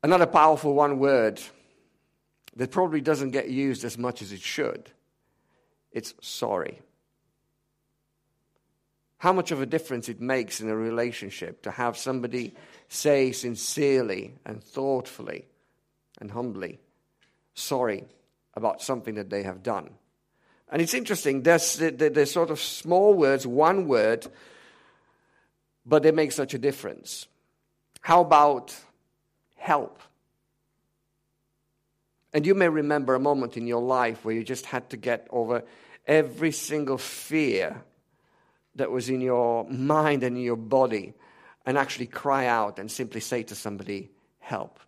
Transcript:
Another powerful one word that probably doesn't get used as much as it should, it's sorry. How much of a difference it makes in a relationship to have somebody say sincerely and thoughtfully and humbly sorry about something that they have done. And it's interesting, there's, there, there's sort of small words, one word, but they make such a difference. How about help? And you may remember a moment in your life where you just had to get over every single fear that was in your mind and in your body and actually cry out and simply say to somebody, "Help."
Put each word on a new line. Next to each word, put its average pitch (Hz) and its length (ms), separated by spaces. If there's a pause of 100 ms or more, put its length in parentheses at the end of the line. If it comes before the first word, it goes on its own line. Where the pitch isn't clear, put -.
Another 175 220
powerful 156 480
one 143 260
word 127 440 (1120)
that 127 140
probably 160 320
doesn't 135 300
get 131 180
used 131 340
as 117 140
much 120 240
as 98 100
it 95 80
should, - 500 (1000)
it's - 300
sorry. - 580 (2500)
How 185 160
much 175 160
of 147 100
a 135 60
difference 120 420
it 117 100
makes 120 440
in 110 80
a 107 40
relationship 113 920
to 104 60
have 120 280
somebody 123 560 (340)
say 139 440
sincerely 123 1000 (140)
and 110 180
thoughtfully 131 800 (720)
and 104 120
humbly 104 500 (720)
sorry 123 540 (480)
about 107 260
something 117 360
that 101 120
they 101 140
have 92 200
done. 98 280 (840)
And 170 80
it's 170 140
interesting, 156 480
there's, 165 340
there, 160 140
there's 147 420
sort 170 160
of 151 100
small 185 540
words, 135 340
one 160 400
word, 113 400 (1600)
but 147 180
they 156 80
make 156 220
such 135 220
a 131 40
difference. - 680 (720)
How 175 220
about 147 520 (840)
help? - 440 (2250)
And 151 140
you 190 80
may 185 160
remember 147 440
a 127 60
moment 131 380
in 117 80
your 120 160
life 123 420
where 110 100
you 113 80
just 120 220
had 127 240
to 127 80
get 113 320
over 117 360 (420)
every 151 440
single 143 460
fear 123 840 (920)
that 131 140
was 120 200
in 131 100
your 120 480
mind 143 540
and 123 160
in 127 40
your 120 140
body 113 560 (540)
and 131 100
actually 135 300
cry 135 400
out 110 320
and 104 120
simply 113 300
say 117 220
to 107 120
somebody, 101 560 (280)
"Help." - 500